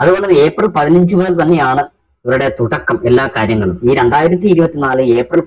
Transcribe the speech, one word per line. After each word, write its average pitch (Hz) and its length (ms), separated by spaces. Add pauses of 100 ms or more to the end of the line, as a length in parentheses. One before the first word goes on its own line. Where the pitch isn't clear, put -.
അതുകൊണ്ട് 190 280
തന്നെ 160 120
ഏപ്രിൽ 160 260
പതിനഞ്ച് 175 500
മുതൽ 180 260
തന്നെയാണ് 165 400 (420)
ഇവരുടെ 131 360
തുടക്കം - 460
എല്ലാ 127 300
കാര്യങ്ങളും. 110 440 (100)
ഈ 139 40
രണ്ടായിരത്തി 160 520
ഇരുപത്തിനാല് 147 560
ഏപ്രിൽ 123 440